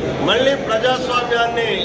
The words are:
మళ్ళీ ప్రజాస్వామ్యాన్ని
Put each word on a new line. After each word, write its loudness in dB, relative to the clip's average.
మళ్ళీ 2
ప్రజాస్వామ్యాన్ని 0